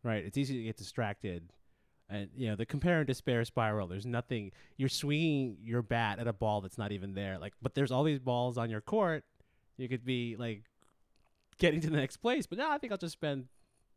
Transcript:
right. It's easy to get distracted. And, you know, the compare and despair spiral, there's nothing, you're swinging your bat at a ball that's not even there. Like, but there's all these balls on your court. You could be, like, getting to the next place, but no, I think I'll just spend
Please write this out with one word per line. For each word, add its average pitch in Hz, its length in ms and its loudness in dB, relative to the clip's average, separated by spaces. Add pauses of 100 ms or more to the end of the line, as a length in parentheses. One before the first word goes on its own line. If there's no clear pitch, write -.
right. 110 200 0
It's 98 140 -4
easy 135 200 0
to 117 60 -4
get 110 140 -4
distracted. 101 720 -4 (560)
And, 101 280 -6
you 123 140 -2
know, 107 60 0
the 110 120 -2
compare 160 320 4
and 147 80 2
despair 123 380 0
spiral, 107 420 0
there's 95 180 -6
nothing, 120 460 -2 (260)
you're 135 120 2
swinging 143 720 2
your 117 180 2
bat 110 380 2
at 117 80 0
a 117 60 2
ball 104 280 2
that's 95 160 -10
not 104 140 -2
even 98 240 -4
there. 95 240 -2
Like, 95 140 -8 (100)
but - 100 -4
there's 135 180 0
all 127 120 2
these 151 160 2
balls 123 400 0
on 117 100 -2
your 107 120 -4
court. 185 420 0 (540)
You 127 120 -6
could 123 160 -4
be, 120 300 0
like, 110 300 -6 (920)
getting 160 240 4
to 160 80 0
the 156 80 4
next 135 200 0
place, 240 280 2
but 190 140 -8
no, 302 100 0
I 294 80 2
think 254 140 -6
I'll 196 80 0
just 170 140 -4
spend 139 340 -4 (500)